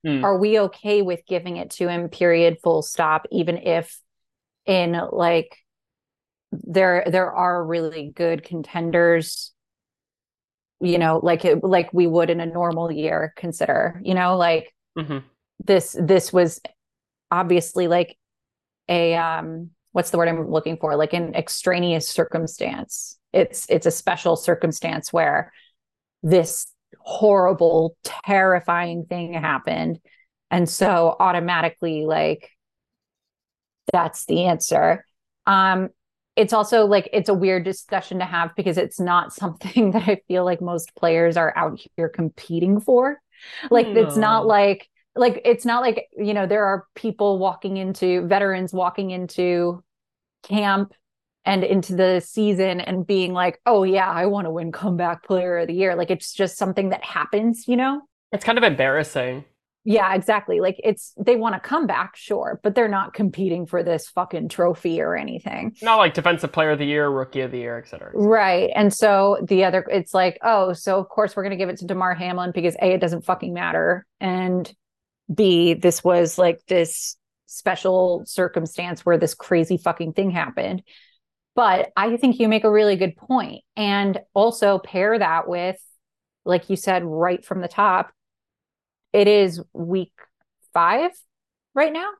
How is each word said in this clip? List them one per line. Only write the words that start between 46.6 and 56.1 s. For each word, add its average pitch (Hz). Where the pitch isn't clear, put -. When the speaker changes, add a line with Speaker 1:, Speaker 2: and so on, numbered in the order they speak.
Speaker 2:
are 196
people 202
walking 190
into, 185
veterans 190
walking 185
into 175
camp 202
and 196
into 190
the 185
season 190
and 185
being 185
like, 180
"Oh 208
yeah, 190
I 170
wanna 202
win 165
comeback 175
player 180
of 170
the 165
year." 185
Like, 170